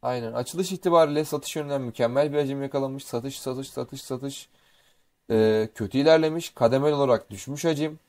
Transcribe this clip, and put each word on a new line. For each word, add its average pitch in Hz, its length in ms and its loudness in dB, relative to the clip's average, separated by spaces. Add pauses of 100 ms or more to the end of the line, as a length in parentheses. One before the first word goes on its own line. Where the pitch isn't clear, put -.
Aynen. 120 320 -4
Açılış 165 380 -4
itibariyle 165 540 4
satış 147 300 -6
yönünden 143 260 -4
mükemmel 127 520 0
bir 147 40 2
hacim 139 260 -2
yakalamış. 135 420 -4
Satış, 127 340 -6
satış, 131 300 -8
satış, 131 320 -10
satış. 135 480 -10 (800)
Ee, 110 440 4
kötü 107 220 -4
ilerlemiş. 160 520 4
Kademeli 135 440 2
olarak 135 360 2
düşmüş 135 360 -8
hacim. 156 440 -2